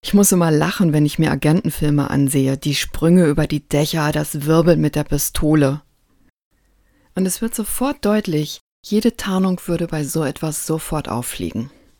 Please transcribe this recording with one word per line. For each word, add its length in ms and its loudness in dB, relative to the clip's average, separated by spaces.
Ich 120 -2
muss 160 6
immer 180 2
lachen, 420 2
wenn 140 4
ich 140 -2
mir 100 2
Agentenfilme 800 0
ansehe, 480 0
die 160 -4
Sprünge 540 2
über 180 2
die 140 -4
Dächer, 520 0
das 360 -4
Wirbeln 340 6
mit 140 0
der 80 0
Pistole." 800 0
Und 140 -2
es 160 -4
wird 100 -4
sofort 500 -4
deutlich, 560 0
jede 320 0
Tarnung 520 -2
würde 180 -2
bei 180 -4
so 200 -4
etwas 420 -6
sofort 440 -6
auffliegen. 600 -8